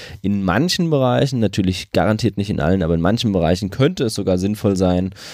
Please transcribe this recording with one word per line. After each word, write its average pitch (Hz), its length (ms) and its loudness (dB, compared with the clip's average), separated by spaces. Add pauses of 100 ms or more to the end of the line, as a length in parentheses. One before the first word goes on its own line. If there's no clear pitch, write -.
(220)
in 98 220 -2
manchen 160 480 0
Bereichen, 127 480 2
natürlich 98 540 -2
garantiert 107 440 0
nicht 101 140 -4
in - 80 -2
allen, 90 240 2
aber 85 100 0
in 82 80 2
manchen 107 300 0
Bereichen 92 400 0
könnte 170 320 0
es 110 100 -2
sogar 92 240 0
sinnvoll 98 380 0
sein, 92 400 0 (180)